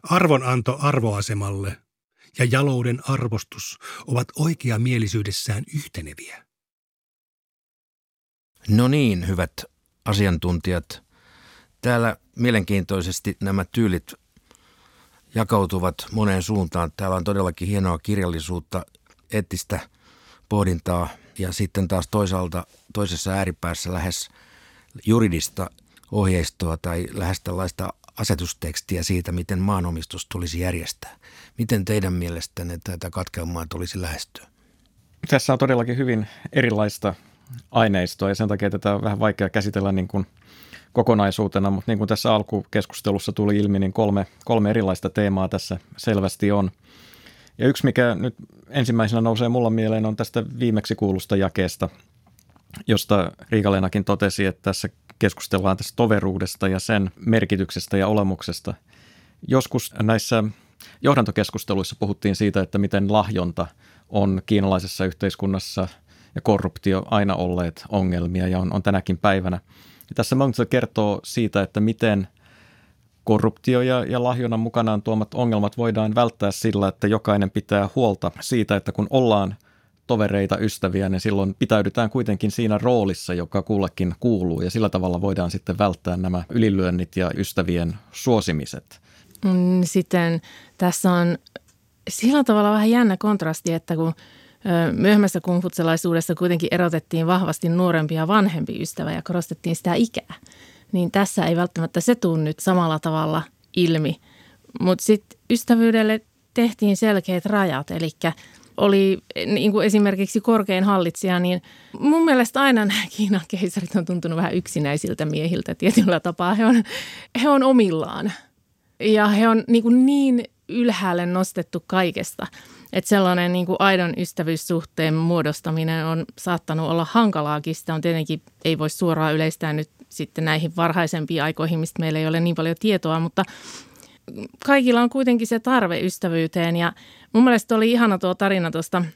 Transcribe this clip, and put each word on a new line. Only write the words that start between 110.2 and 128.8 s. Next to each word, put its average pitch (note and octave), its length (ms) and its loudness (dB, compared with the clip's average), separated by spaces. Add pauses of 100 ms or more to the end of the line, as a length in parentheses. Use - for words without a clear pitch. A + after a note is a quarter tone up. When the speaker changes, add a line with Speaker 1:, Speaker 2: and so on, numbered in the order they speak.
Speaker 4:
korkein G3+ 420 2
hallitsija, F#3 560 2
niin F3+ 220 0 (380)
mun D#4+ 260 4
mielestä C4 360 2
aina B3 240 4
nämä G3+ 160 0 (160)
Kiinan G3+ 300 2
keisarit F#3 480 -4
on F3 100 0
tuntunut E3 320 -2
vähän F3 160 0
yksinäisiltä D#3 720 -2
miehiltä D#3+ 500 -2
tietyllä F3+ 440 4
tapaa. F3 340 -2
He A3 120 2
on, A3+ 180 6 (580)
he D4 80 2
on C#4 140 6
omillaan G#3 680 2 (680)
ja G#3+ 280 4
he G#3 200 4
on A3+ 200 4
niin A#3 160 6
kuin B3 220 6
niin C4+ 380 4 (260)
ylhäälle F#3 560 0
nostettu F3+ 640 -2
kaikesta, - 600 -2 (460)
että F#3 140 -2
sellainen F3+ 460 4
niin F3+ 120 0
kuin F3+ 140 -2
aidon F#3 380 2
ystävyyssuhteen D#3+ 960 -2
muodostaminen D#3+ 920 0
on D#3+ 200 -2 (120)
saattanut D#3+ 520 -4
olla E3 200 0
hankalaakin. D#3+ 640 0
Sitä - 180 -8
on D#3 80 -4
tietenkin, D#3+ 400 -2 (240)
ei D#3+ 120 0
voi D#3 120 -2